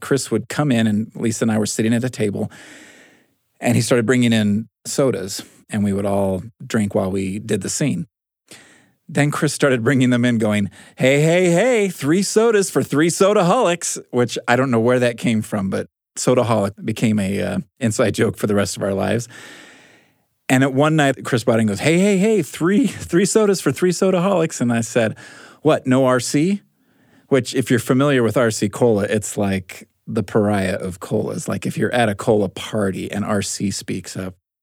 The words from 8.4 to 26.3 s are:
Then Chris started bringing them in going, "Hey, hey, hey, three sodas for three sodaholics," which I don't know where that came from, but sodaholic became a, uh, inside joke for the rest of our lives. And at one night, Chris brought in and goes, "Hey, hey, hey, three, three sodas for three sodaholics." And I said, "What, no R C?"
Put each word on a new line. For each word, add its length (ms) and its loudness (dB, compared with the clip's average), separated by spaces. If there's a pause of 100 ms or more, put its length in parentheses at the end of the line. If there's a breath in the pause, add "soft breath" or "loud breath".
Then 240 0
Chris 200 -2
started 320 0
bringing 280 2
them 140 2
in 120 2
going, 320 0 (260 loud breath)
"Hey, 260 4
hey, 280 4
hey, 400 2
three 320 0
sodas 480 2
for 140 0
three 260 2
sodaholics," 920 2 (120)
which 260 0 (100)
I 80 4
don't 140 2
know 100 2
where 200 4
that 180 0
came 240 0
from, 300 -4
but 160 -4 (300)
sodaholic 560 2 (120)
became 320 0
a, 240 -2
uh, 160 -4 (220)
inside 340 0
joke 240 -2
for 80 -6
the 80 0
rest 240 0
of 60 -6
our 100 -2
lives. 340 -2 (1200 loud breath)
And 160 2
at 120 0
one 200 4
night, 300 2
Chris 180 -2
brought 120 2
in 60 2
and 80 2
goes, 100 -4
"Hey, 180 2
hey, 200 4
hey, 260 2
three, 420 0
three 400 0
sodas 340 2
for 120 0
three 200 0
sodaholics." 720 0
And 100 0
I 100 0
said, 360 0 (460 loud breath)
"What, 240 2
no 180 4
R 140 4
C?" 420 0 (640 soft breath)